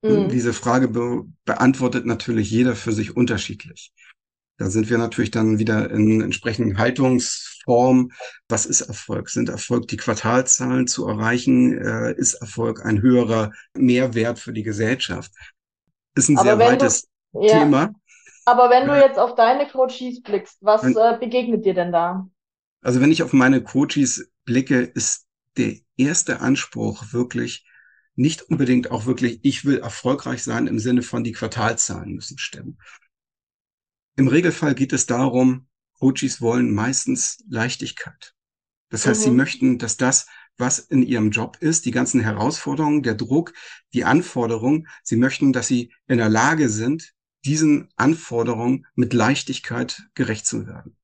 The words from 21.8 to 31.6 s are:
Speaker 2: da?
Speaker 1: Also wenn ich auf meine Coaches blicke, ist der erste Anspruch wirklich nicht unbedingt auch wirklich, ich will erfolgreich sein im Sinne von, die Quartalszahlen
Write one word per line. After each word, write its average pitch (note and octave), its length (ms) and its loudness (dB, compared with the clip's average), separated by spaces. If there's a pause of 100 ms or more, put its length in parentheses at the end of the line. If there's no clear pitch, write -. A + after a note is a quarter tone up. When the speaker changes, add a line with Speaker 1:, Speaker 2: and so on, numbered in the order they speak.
Speaker 2:
da? F3+ 340 -2 (540)
Speaker 1:
Also B2 200 0
wenn D3+ 100 6
ich D#3+ 120 2
auf C3+ 100 -4
meine C3 300 4
Coaches C3+ 680 -2 (140)
blicke, B2+ 360 0
ist - 440 -6 (320)
der A2 180 -2 (220)
erste C#3+ 440 0
Anspruch A2+ 720 -4
wirklich A#2+ 520 -6 (500)
nicht D#3 280 0
unbedingt B2+ 480 0
auch A2 140 -6
wirklich, B2 380 -2
ich C3+ 220 0
will C#3 140 2
erfolgreich B2+ 640 -4
sein A#2+ 240 -2
im A2+ 120 -2
Sinne B2 220 2
von, A#2+ 220 -6
die A#2 80 -4
Quartalszahlen A2 800 -4